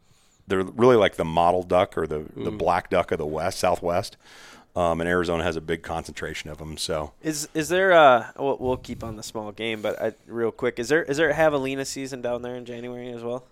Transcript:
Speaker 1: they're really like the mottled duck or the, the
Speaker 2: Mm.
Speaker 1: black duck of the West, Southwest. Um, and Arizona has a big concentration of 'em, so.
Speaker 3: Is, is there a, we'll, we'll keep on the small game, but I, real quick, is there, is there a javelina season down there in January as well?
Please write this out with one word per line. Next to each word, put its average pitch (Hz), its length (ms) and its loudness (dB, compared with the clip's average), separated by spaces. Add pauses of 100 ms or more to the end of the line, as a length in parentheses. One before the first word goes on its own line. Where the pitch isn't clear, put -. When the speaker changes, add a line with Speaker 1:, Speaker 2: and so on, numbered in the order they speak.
(480)
Speaker 1:
they're 95 160 0
really 120 320 4
like 98 200 4
the 87 100 -2
mottled 85 420 2
duck 90 300 2
or 82 100 0
the, 76 120 -4 (160)
the 110 160 -6
Speaker 2:
Mm. 107 80 -8
Speaker 1:
black 87 320 0
duck 90 200 0
of 92 60 0
the 78 80 -6
West, 78 340 -4
Southwest. 90 560 -2 (600)
Um, 85 240 0
and 85 100 -2
Arizona 87 320 0
has 85 140 -2
a 80 60 -6
big 82 220 -6
concentration 80 680 -10
of 76 120 -14
'em, 78 160 -12
so. 78 360 -6 (100)
Speaker 3:
Is, 156 300 -6
is 156 160 -4
there 185 220 2
a, 139 460 8
we'll, 139 220 -2
we'll 127 180 -2
keep 123 280 -12
on 110 100 -10
the 107 80 -14
small 104 300 -10
game, 110 280 -6
but 104 200 -2
I, 110 120 -2 (140)
real 113 240 -2
quick, 120 280 -2
is 117 100 -6
there, 156 120 4
is 139 140 -4
there 151 140 2
a 147 40 0
javelina 139 540 0
season 135 340 -10
down 120 200 -4
there 123 140 -10
in 123 100 -12
January 123 480 -12
as 117 100 -12
well? 120 280 -8